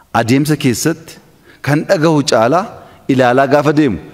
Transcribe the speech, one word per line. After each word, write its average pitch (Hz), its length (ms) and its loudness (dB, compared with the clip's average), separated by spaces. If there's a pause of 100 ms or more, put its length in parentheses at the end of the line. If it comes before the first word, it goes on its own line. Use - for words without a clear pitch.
(140)
adeemsa 135 420 0
keessatti 143 640 -4 (440)
kan 147 260 -2
dhagahu 156 360 2
caalaa 139 420 0 (420)
ilaalaa 131 400 2
gaafa 147 260 2
deemu 143 240 0 (160)